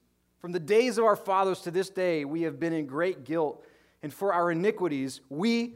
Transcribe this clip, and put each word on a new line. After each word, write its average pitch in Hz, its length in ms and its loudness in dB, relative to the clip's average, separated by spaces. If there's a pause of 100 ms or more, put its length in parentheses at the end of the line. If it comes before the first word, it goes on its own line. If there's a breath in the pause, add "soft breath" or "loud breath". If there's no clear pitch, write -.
(400)
From 175 140 -10
the 180 60 -2
days 214 380 4
of 233 60 4
our 214 140 6
fathers 190 440 0
to 175 100 -6
this 185 180 -2
day, 175 340 0
we 156 200 -4
have 151 160 -4
been 165 120 -2
in 156 140 -2
great 147 400 -4
guilt, 151 400 -2 (360 soft breath)
and 139 120 -10
for 196 180 -2
our 175 200 2
iniquities, 165 760 -2
we, 233 480 0